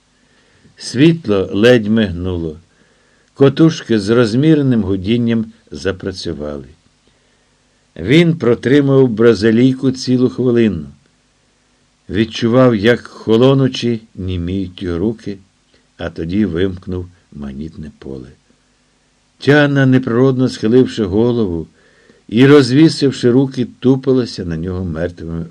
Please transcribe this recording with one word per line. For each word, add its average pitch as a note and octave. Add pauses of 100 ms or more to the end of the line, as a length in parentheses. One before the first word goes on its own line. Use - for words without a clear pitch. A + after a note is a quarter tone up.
(760)
Світло A#2+
ледь A2
мигнуло. F2+ (760)
Котушки C#3
з G2
розміреним B2
гудінням A2 (260)
запрацювали. D2+ (1300)
Він D#3+
протримав C3+
бразилійку A#2
цілу B2
хвилину. A#2 (1200)
Відчував, A2+
як A2
холонучі B2 (140)
німіють F#2
його F2
руки, G#2 (600)
а E2+
тоді F2
вимкнув F2+ (240)
магнітне C#2+
поле. C2 (1120)
Тіана, C#3+
неприродно B2+
схиливши A#2+
голову G2+ (600)
і B2
розвісивши C#3
руки, C3 (120)
тупилася C3
на E2+
нього F#2
мертвими E2